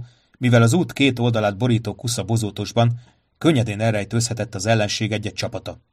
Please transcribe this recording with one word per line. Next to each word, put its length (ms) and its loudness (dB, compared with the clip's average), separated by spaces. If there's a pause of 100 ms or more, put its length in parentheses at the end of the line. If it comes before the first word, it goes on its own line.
(380)
mivel 240 6
az 100 4
út 200 0
két 260 2
oldalát 380 0
borító 380 0
kusza 300 -6
bozótosban 760 0 (380)
könnyedén 420 2
elrejtőzhetett 720 -2
az 120 -8
ellenség 460 0
egy-egy 200 -4
csapata. 480 -10 (120)